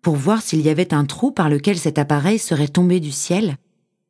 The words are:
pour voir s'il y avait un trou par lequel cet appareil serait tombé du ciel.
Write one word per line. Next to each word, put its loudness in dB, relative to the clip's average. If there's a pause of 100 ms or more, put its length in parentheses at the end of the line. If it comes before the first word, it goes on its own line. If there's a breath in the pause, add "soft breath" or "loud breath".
pour 0
voir 0
s'il -2
y 2
avait 0
un 2
trou -2
par 0
lequel 0
cet -2
appareil 0
serait 0
tombé 2
du -6
ciel. -2 (520)